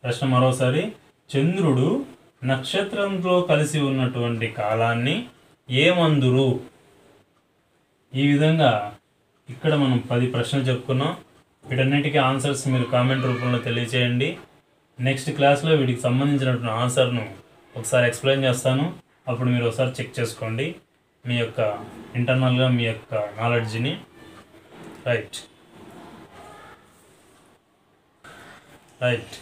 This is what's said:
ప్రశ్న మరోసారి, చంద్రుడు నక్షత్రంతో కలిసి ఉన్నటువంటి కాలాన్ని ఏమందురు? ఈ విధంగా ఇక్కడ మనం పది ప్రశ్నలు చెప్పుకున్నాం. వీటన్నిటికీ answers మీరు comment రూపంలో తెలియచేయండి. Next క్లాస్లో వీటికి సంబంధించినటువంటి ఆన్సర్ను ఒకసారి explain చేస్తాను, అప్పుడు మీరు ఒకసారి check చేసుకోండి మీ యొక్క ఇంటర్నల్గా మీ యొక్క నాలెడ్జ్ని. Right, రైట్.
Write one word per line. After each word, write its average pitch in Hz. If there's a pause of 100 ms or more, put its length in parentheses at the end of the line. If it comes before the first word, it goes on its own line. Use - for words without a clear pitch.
ప్రశ్న 127 (120)
మరోసారి, 127 (520)
చంద్రుడు 147 (640)
నక్షత్రంతో 196 (180)
కలిసి 151 (100)
ఉన్నటువంటి 120 (140)
కాలాన్ని 117 (540)
ఏమందురు? 139 (1700)
ఈ -
విధంగా 151 (840)
ఇక్కడ 156 (100)
మనం 127 (100)
పది 123
ప్రశ్నలు 123
చెప్పుకున్నాం. 127 (560)
వీటన్నిటికీ 139 (100)
answers 135
మీరు 127 (100)
comment 131
రూపంలో 123
తెలియచేయండి. 120 (760)
Next 131
క్లాస్లో 143
వీటికి 123
సంబంధించినటువంటి 127
ఆన్సర్ను 123 (540)
ఒకసారి 120
explain 135
చేస్తాను, 131 (440)
అప్పుడు 123
మీరు 120
ఒకసారి 123
check 117
చేసుకోండి 117 (600)
మీ 120
యొక్క 113 (600)
ఇంటర్నల్గా 127
మీ 120
యొక్క - (260)
నాలెడ్జ్ని. 117 (1120)
Right, 113 (3750)
రైట్. 120